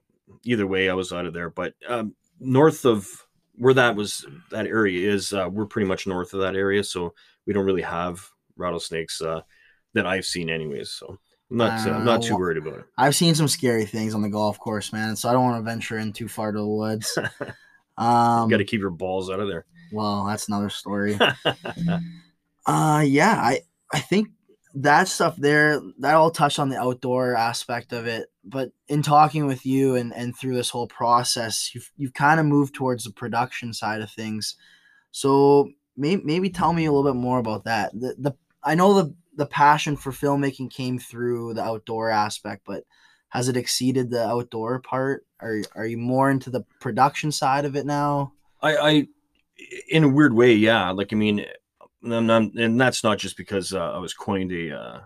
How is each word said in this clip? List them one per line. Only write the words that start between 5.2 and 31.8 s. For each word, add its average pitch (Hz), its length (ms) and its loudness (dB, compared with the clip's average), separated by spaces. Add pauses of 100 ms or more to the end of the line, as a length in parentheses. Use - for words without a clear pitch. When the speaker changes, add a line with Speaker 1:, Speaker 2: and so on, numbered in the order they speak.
Speaker 1:
uh, 92 180 -2
we're 104 140 -4
pretty 104 220 -2
much 92 200 -2
north 90 260 -4
of 98 60 -4
that 95 160 -2
area, 98 280 2
so 87 300 -6 (320)
we 101 80 -4
don't 98 120 0
really 92 160 2
have 87 460 -6 (280)
rattlesnakes, 85 680 -6
uh, 80 200 -6 (520)
that 101 140 0
I've 92 180 -4
seen 82 240 -6
anyways. 76 400 -6
So - 300 -16 (300)
I'm 113 80 -4
not, 113 140 2
Speaker 2:
I 113 40 -4
Speaker 1:
uh, 110 100 -4
Speaker 2:
don't 104 100 0
Speaker 1:
I'm 110 100 -4
not 117 160 4
Speaker 2:
know. - 60 -4
Speaker 1:
too 107 100 0
worried 87 200 -2
about 78 220 -10
it. - 60 -20 (120)
Speaker 2:
I've 143 180 4
seen 165 200 4
some 151 140 2
scary 113 360 0
things 110 300 -6
on 104 60 -2
the 104 80 -2
golf 104 280 -2
course, 107 360 -6
man, 110 240 -6
so 123 100 -4
I 120 60 2
don't 127 100 4
wanna 120 200 0
venture 113 340 -8
in 107 160 -6
too 113 160 -10
far 107 240 -6
to 107 40 -4
the 104 100 -4
woods. 107 560 -4
Speaker 1:
<laughs> - 60 -6 (680)
Speaker 2:
Um, 117 520 2
Speaker 1:
You 113 60 4
gotta 101 80 2
keep 110 160 -2
your 98 100 -4
balls 92 400 -4
out 95 120 -4
of 101 80 -4
there. 82 160 -8 (260)
Speaker 2:
Well, 104 340 -4
that's 104 220 -4
another 101 220 -4
story. 101 500 -4 (640)
Speaker 1:
<laughs> - 840 -8
Speaker 2:
Uh, 151 400 2
yeah, 156 340 4
I, - 220 0 (320)
I 151 60 0
think 208 300 0 (460)
that 147 320 4
stuff 165 280 0
there, 151 460 4 (180)
that 143 160 2
all 160 160 6
touched 151 260 0
on 139 120 0
the 123 80 -4
outdoor 127 580 -2
aspect 120 560 -4
of 117 160 -8
it. 113 240 -6 (120)
But 127 280 -6 (160)
in 147 140 0
talking 151 440 4
with 131 200 -2
you 135 300 4
and, 120 180 -2
and 120 220 -8
through 131 200 -6
this 120 140 -2
whole 120 180 -6
process, 120 880 -2
you've, - 220 -16